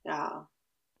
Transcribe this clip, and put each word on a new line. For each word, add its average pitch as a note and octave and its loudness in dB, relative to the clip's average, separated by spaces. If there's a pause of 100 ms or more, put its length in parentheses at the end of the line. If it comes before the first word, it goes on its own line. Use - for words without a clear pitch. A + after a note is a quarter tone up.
ja. D#3 0 (520)